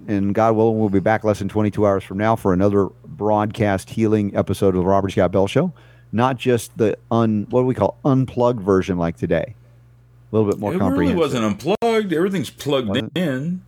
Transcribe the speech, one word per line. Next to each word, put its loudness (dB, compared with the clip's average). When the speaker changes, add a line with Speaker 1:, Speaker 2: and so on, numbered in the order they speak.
Speaker 1:
and 0
God 2
willing, 2
we'll 2
be 2
back 0
less 0
than -6
twenty-two 0
hours 2
from -10
now 2
for 0
another 2
broadcast -2
healing 0
episode 0
of 2
the 0
Robert 2
Scott 2
Bell 2
Show. 0
Not 0
just -2
the 0
un-, 0
what 2
do 0
we -2
call, 0
unplugged 0
version 2
like -2
today. -2
A -4
little 2
bit -4
more -4
Speaker 2:
It -4
really -2
Speaker 1:
comprehensive. 0
Speaker 2:
wasn't 0
unplugged. -2
Everything's -2
plugged -4
Speaker 1:
Wasn't? -4
Speaker 2:
in. -4